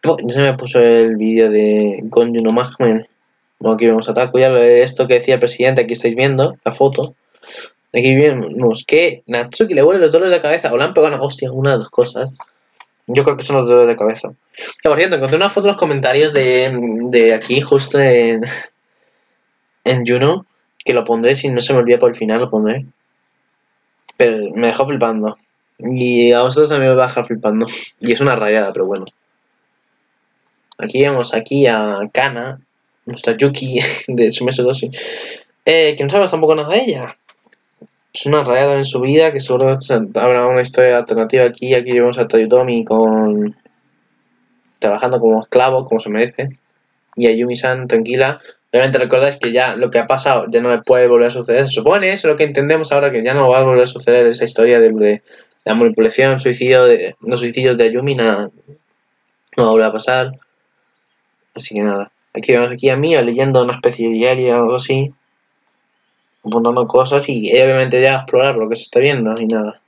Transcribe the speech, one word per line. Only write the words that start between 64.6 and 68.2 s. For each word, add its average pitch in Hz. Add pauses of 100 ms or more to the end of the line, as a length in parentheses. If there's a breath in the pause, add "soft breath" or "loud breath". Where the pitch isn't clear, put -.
algo 117
así. 135 (1300)
Apuntando 117
cosas 131
y 113
ella 127
obviamente 131
ya 135
va 131
a 131